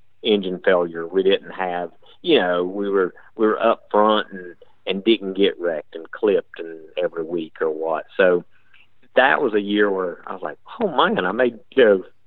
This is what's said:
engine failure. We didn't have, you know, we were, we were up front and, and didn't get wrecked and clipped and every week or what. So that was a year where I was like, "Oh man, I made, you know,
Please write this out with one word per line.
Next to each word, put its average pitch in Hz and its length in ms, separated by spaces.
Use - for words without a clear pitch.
engine 95 400
failure. 85 440
We 92 160
didn't 92 300
have, 87 400
you 156 200
know, 90 220
we 98 280
were, 95 240
we 110 100
were 104 120
up - 320
front 107 420
and, 90 220
and 95 180
didn't 98 300
get 95 240
wrecked 82 360
and 80 160
clipped - 480
and 82 220
every 82 200
week 80 400
or 80 80
what. 78 340
So 90 280
that 147 260
was 110 120
a 104 60
year 101 300
where 90 360
I - 60
was 95 100
like, 78 160
"Oh 220 80
man, 151 380
I 92 60
made, 117 260
you 127 120
know, 98 200